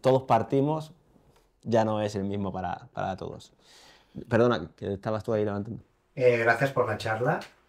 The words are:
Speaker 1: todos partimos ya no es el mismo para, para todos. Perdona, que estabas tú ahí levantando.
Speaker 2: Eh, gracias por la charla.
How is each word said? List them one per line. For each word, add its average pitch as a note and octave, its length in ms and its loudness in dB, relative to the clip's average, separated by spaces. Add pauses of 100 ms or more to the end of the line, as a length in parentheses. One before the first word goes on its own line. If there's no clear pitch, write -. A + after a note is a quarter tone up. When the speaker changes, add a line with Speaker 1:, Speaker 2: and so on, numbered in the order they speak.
Speaker 1:
todos C3 220 4
partimos C#3 680 0 (680)
ya A2 240 2
no G#2+ 160 0
es G#2 120 -2
el G2 100 -4
mismo G2 280 -4
para, F2+ 400 -8
para F#2+ 240 -6
todos. - 380 -14 (760)
Perdona, A2+ 480 2
que G2+ 160 -6
estabas G#2+ 320 -4
tú A#2 80 -2
ahí G#2+ 140 0
levantando. G2+ 360 -6 (320)
Speaker 2:
Eh, B2 240 6
gracias A#2+ 340 2
por B2 140 0
la G#2 120 -4
charla. A#2+ 420 -2 (280)